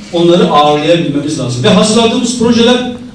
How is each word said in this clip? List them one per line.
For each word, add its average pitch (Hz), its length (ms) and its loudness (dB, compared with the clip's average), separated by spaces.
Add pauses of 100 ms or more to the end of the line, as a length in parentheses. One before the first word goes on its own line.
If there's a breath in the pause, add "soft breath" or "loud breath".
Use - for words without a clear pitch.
(120)
onları 170 380 2
ağırlayabilmemiz 147 880 0
lazım. 123 240 -6
Ve 143 60 2
hazırladığımız 220 720 0
projeler 233 540 0 (220)